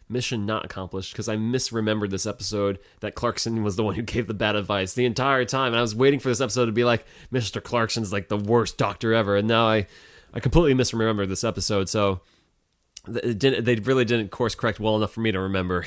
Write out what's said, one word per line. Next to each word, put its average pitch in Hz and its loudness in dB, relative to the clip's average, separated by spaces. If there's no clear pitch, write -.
mission 113 -4
not 107 -4
accomplished, 95 -10
'cause 110 -8
I 110 -2
misremembered 110 -2
this 95 -4
episode 101 -2
that 107 -8
Clarkson 113 -2
was 101 -2
the 113 0
one 98 0
who 120 -4
gave 113 -4
the 113 -6
bad 107 0
advice 98 -2
the 123 2
entire 127 2
time, 131 0
and 117 2
I - 4
was 110 -2
waiting 135 4
for 131 -2
this 113 0
episode 123 2
to 113 -2
be 117 2
like, 117 2
"Mister 120 -2
Clarkson's, 113 -2
like, 101 -2
the 104 0
worst 107 2
doctor 110 0
ever," 101 4
and 104 2
now 113 4
I, 110 2
I 117 -8
completely 139 4
misremembered 110 0
this 95 -2
episode, 101 0
so 101 0
th-, - -6
it 113 -2
didn't, 131 2
they 123 4
really 123 2
didn't 110 0
course 117 -2
correct 110 -4
well 107 2
enough 107 0
for 113 -6
me 113 2
to 92 -2
remember. 92 -2